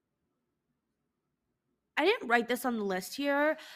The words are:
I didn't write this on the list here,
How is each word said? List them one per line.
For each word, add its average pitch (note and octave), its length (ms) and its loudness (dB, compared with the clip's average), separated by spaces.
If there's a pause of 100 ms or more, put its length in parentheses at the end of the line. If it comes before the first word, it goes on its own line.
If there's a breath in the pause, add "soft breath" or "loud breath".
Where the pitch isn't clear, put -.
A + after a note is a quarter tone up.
(2000)
I C#4+ 80 2
didn't G4+ 240 2
write A#3 200 4
this A#3+ 160 -2
on A#3+ 120 -2
the G#3 80 -2
list F#3 300 -4
here, C#4+ 420 0 (200 loud breath)